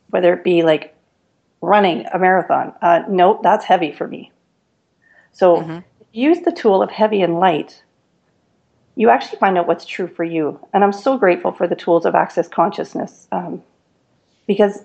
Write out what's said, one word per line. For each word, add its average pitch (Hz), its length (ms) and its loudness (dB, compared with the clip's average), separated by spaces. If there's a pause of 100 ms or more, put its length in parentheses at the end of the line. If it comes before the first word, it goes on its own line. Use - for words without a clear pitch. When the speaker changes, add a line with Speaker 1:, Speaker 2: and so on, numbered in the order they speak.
Speaker 1:
Whether 180 240 2
it 175 100 -8
be, 170 200 2
like, 156 320 0 (640)
running 190 520 0
a 185 60 -2
marathon. 175 640 0
Uh, 170 280 2
nope, 190 340 2
that's 185 220 2
heavy 175 260 0
for - 160 -10
me. - 240 -16 (1000)
So 175 240 4
Speaker 2:
Mm-hmm. 165 220 -8 (320)
Speaker 1:
use 294 300 2
the - 100 -2
tool 196 300 2
of 202 100 -2
heavy 208 300 0
and 170 180 0
light. 175 440 -2 (1120)
You 220 140 2
actually 262 300 0
find 190 180 2
out 170 100 -2
what's 170 180 -2
true - 220 -8
for 175 160 -8
you. 165 360 -4 (140)
And 202 100 4
I'm 202 80 2
so 269 260 -2
grateful 180 340 0
for 180 160 -4
the 175 80 -4
tools 170 300 0
of 180 100 0
Access - 340 -2
Consciousness, - 800 -4
um, 180 300 -8 (840)
because 202 380 0